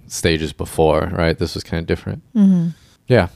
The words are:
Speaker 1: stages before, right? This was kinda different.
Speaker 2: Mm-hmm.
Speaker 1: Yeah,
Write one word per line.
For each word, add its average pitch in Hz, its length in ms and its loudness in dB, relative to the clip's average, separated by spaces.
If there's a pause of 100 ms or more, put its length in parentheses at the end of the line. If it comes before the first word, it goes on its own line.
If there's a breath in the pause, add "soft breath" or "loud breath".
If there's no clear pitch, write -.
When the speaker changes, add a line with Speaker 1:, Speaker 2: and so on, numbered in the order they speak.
Speaker 1:
stages 80 480 -2
before, 80 580 0
right? 82 240 0
This - 200 -6
was - 80 -8
kinda 82 240 -6
different. 92 340 -6 (140)
Speaker 2:
Mm-hmm. 190 320 4 (400 soft breath)
Speaker 1:
Yeah, 101 280 2